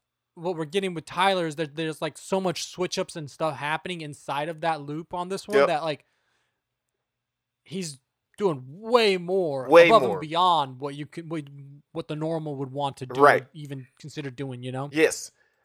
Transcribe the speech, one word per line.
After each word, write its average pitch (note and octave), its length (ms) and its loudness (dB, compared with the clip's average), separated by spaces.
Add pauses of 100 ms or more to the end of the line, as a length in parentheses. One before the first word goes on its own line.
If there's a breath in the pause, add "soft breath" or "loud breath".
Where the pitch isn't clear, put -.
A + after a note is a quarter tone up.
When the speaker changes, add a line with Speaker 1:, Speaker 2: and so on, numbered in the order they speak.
(360)
Speaker 1:
what F3 200 -6
we're D#3+ 100 -6
getting F#3 280 -4
with D#3+ 120 -10
Tyler F3+ 420 0
is D3 80 -8
that D3 200 -6
there's, D#3+ 260 -6
like, D#3 160 -6
so - 220 -2
much F#3 260 -4
switch - 340 -6
ups - 160 -6
and D3+ 160 -10
stuff D#3 260 -4
happening D#3+ 440 -6
inside D3 480 -6
of D#3 120 -10
that D#3+ 200 -2
loop D3+ 320 -10
on F3+ 160 -6
this - 180 -8
one G#3 100 2
Speaker 2:
Yep. C#3 100 -6
Speaker 1:
that, D#3 160 -4
like, D3+ 220 -6 (1600)
he's D#3+ 360 -10 (380)
doing D#3+ 300 -2
way G#3+ 500 2
more E3+ 500 -2
Speaker 2:
Way E3+ 200 12
Speaker 1:
above G#3 160 8
Speaker 2:
more. A2+ 80 0
Speaker 1:
and - 100 -4
beyond D#3 580 2
what C#3+ 160 -8
you D3 120 -10
could, E3+ 240 -14
what, D#3+ 120 -6 (480)
what E3 160 -10
the D3+ 80 -8
normal D#3 420 -4
would C3+ 140 -8
want C#3 260 -6
to C3 100 -12
do, C3 120 -4
Speaker 2:
Right. C3 340 8
Speaker 1:
even C#3 340 -14 (120)
consider D3 300 -12
doing, B2+ 320 -10
you B2+ 100 -10
know? C3+ 220 -8
Speaker 2:
Yes. - 380 2 (340)